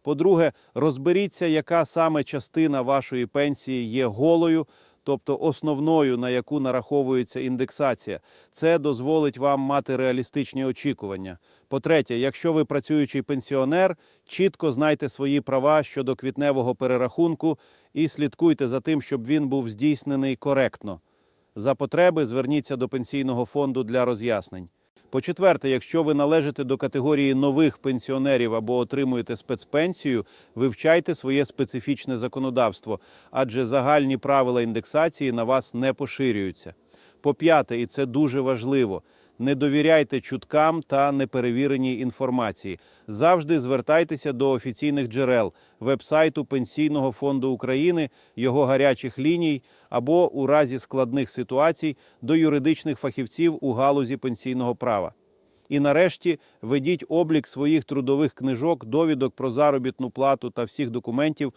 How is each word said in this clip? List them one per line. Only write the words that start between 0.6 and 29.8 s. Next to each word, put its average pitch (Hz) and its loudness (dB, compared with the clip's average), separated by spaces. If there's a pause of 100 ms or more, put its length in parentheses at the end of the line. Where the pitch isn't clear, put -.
розберіться, 160 0
яка 160 2
саме 160 0
частина 143 0
вашої 127 0
пенсії 131 -2
є 123 0
голою, 160 2 (360)
тобто 139 -2
основною, 151 2
на 123 -4
яку 127 -2
нараховується 131 -2
індексація. 127 -4 (300)
Це 165 2
дозволить 143 0
вам 139 2
мати 135 0
реалістичні 131 -2
очікування. 98 -6 (300)
По-третє, 139 0
якщо 135 -2
ви 156 2
працюючий 143 -2
пенсіонер, 147 0 (280)
чітко 170 0
знайте 147 0
свої 143 -2
права 143 2
щодо 131 -4
квітневого 131 -2
перерахунку 135 0 (340)
і 156 0
слідкуйте 147 0
за 127 -2
тим, 151 -2
щоб 117 -6
він 147 0
був 127 -2
здійснений 135 -2
коректно. 120 -2 (560)
За 123 0
потреби 160 2
зверніться 131 -2
до 123 -2
Пенсійного 127 -2
фонду 131 -2
для 120 0
роз'яснень. 107 -4 (420)
По-четверте, 165 2
якщо 135 0
ви 151 2
належите 147 2
до 131 -2
категорії 139 0
нових 143 2
пенсіонерів 135 0
або 113 -2
отримуєте 123 -2
спецпенсію, 143 -2 (280)